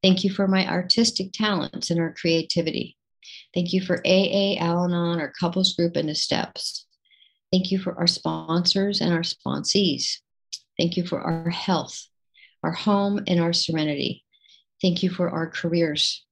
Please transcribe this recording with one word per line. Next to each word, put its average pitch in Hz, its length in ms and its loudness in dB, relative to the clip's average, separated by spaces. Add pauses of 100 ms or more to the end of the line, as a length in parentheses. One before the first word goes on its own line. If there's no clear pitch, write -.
Thank 185 200 6
you 196 80 2
for 196 160 0
my 190 220 2
artistic 190 640 0
talents 202 580 -2
and 170 80 2
our 165 140 0
creativity. 165 840 -2 (560)
Thank 180 180 0
you 185 80 4
for - 240 -2
A 196 500 4
A, - 40 -4
Al-Anon, 170 600 0
our 147 140 -6
couples 185 400 0
group, 170 240 0
and 151 140 -2
the 151 40 -6
steps. - 720 -4 (640)
Thank 185 220 2
you 196 60 0
for 180 200 -6
our 175 80 2
sponsors 170 920 0
and 170 140 2
our 165 80 0
sponsees. 151 960 -2 (600)
Thank 170 200 0
you 175 80 -2
for - 160 -4
our 165 260 -2
health, - 580 -2 (560)
our 165 100 -2
home, 202 540 0
and 175 140 4
our 170 140 2
serenity. 151 680 -2 (580)
Thank 180 200 2
you 185 60 2
for 180 220 -2
our 160 180 -4
careers 165 840 -2